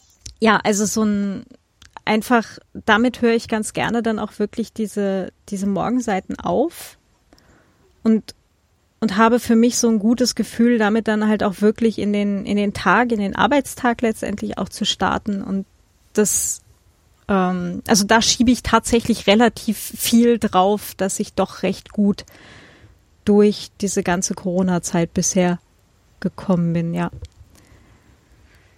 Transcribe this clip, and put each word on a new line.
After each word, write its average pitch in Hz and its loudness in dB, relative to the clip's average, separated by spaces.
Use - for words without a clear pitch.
ja, 220 4
also 208 0
so 214 -2
ein, 202 -2
einfach, 220 0
damit 226 0
höre 233 4
ich 233 -4
ganz 214 -4
gerne 214 -2
dann 220 -4
auch - -8
wirklich 208 -6
diese, 196 -4
diese 202 -4
Morgenseiten 202 -2
auf 220 -4
und, 220 0
und 202 -4
habe 226 4
für 233 2
mich 233 4
so 233 2
ein 226 2
gutes 233 0
Gefühl, 233 2
damit 214 0
dann 214 0
halt 214 2
auch 202 -2
wirklich 220 2
in 208 -2
den, 202 -2
in 202 0
den 202 0
Tag, 226 2
in 220 0
den 202 -4
Arbeitstag 254 0
letztendlich 208 -4
auch 190 -6
zu - -8
starten. - -2
Und 190 -4
das, - 0
ähm, 180 -2
also 202 4
da 220 4
schiebe 233 2
ich 240 0
tatsächlich - 0
relativ 220 2
viel 233 2
drauf, 202 0
dass 190 -2
ich - -8
doch - -4
recht - -6
gut 202 0
durch 208 4
diese 196 -2
ganze 185 -2
Corona-Zeit 180 -2
bisher 180 0
gekommen 175 -2
bin, 170 -2
ja. 175 -4